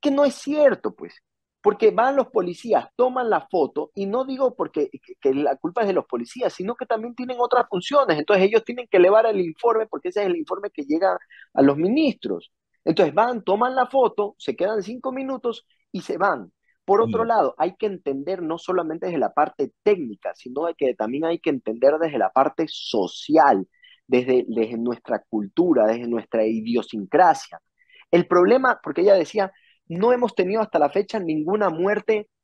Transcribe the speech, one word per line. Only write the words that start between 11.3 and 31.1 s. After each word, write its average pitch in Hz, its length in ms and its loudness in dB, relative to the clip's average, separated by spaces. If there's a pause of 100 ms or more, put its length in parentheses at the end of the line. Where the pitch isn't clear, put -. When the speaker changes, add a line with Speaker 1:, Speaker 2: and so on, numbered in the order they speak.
Speaker 1:
a 135 80 2
los 139 160 4
ministros. 185 760 -2 (340)
Entonces 160 300 2
van, 226 280 0
toman 240 320 0
la 247 120 0
foto, 220 500 0
se - 200 -6
quedan 202 260 -2
cinco 247 300 -10
minutos 262 520 -8 (260)
y 175 100 -8
se - 160 -8
van. 156 340 -2 (340)
Por - 160 4
otro 226 220 0
Speaker 2:
Mm. 226 40 -2
Speaker 1:
lado, 208 300 0
hay 175 200 -4
que - 80 -6
entender 175 560 -6
no 165 160 -6
solamente 170 480 -4
desde 170 140 -4
la 110 140 -2
parte 147 380 -2 (120)
técnica, 123 520 -2
sino 135 300 -8
de 170 100 -4
que 127 200 0
también 123 280 -4
hay 170 160 -2
que 165 100 -2
entender 131 480 0
desde 156 200 -2
la 101 140 0
parte 156 360 0
social, 117 1000 0 (400)
desde, 123 440 2
desde 113 280 -2
nuestra 117 520 -6
cultura, 117 580 2
desde 120 200 -2
nuestra 113 380 -2
idiosincrasia. 113 1160 0 (500)
El 175 160 4
problema, 226 560 4
porque 156 180 -6
ella 196 140 6
decía, 190 360 -2 (360)
"No 190 260 0
hemos 247 220 -2
tenido 196 260 0
hasta 208 180 -2
la 147 100 4
fecha - 300 -2